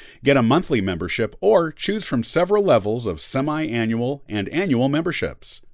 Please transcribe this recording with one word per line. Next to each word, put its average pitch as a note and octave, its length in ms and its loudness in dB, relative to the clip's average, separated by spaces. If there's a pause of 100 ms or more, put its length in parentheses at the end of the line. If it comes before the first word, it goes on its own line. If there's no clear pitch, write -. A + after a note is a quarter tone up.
(240)
get C#3 120 6
a B2+ 60 4
monthly C3+ 380 2
membership, F2+ 600 -4
or F#3 300 4
choose G3+ 340 -4
from A#2+ 200 -2
several G3 400 2
levels A#2 420 2
of E2+ 140 -4
semi-annual C3 1080 -2
and G2+ 200 -4
annual C#3 400 0
memberships, - 840 -4